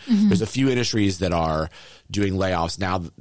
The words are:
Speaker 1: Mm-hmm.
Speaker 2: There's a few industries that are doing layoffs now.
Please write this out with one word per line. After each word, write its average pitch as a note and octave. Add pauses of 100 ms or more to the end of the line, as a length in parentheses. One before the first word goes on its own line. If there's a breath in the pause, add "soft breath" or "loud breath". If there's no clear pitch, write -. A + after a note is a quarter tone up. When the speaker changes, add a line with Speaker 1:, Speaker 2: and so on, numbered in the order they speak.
Speaker 1:
Mm-hmm. G#3+
Speaker 2:
There's F#3+
a A2
few C3+
industries G#2+
that F2+
are D#2+ (400 loud breath)
doing G2
layoffs F2+
now. F#2 (180)